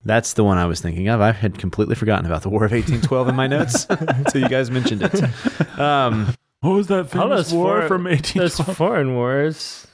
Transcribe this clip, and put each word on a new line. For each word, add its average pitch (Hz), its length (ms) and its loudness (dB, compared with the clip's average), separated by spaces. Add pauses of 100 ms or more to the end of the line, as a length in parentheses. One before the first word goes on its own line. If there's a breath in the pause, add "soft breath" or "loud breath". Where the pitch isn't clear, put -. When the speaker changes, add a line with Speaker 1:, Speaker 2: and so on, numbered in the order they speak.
Speaker 1:
That's 113 300 0
the 110 100 2
one 98 140 4
I 87 80 4
was 85 160 -2
thinking 87 260 -4
of. 113 140 2
I 107 100 6
had 101 260 -2
completely 107 380 -2
forgotten 101 300 0
about 82 160 -2
the 98 80 -4
War 107 160 2
of 104 80 2
eighteen 117 260 0
twelve 127 300 0
in 127 60 0
my 131 120 0
notes 139 400 -2
<laughs> - 20 -20
until 139 520 0
you 127 80 2
guys 131 200 0
mentioned 120 340 -2
it. - 760 -2
Um, 127 560 0 (240)
Speaker 2:
What 165 120 0
was 196 160 2
that 196 100 2 (180)
Speaker 3:
All 208 140 2
Speaker 2:
famous 196 200 2
Speaker 3:
those 170 40 0
Speaker 2:
war 185 300 2
Speaker 3:
for-, - 40 -2
Speaker 2:
from 180 160 0
Speaker 3:
those 180 120 0
Speaker 2:
eighteen 170 340 0
twelve? 170 260 -4
Speaker 3:
foreign 160 400 0
wars. 139 800 -2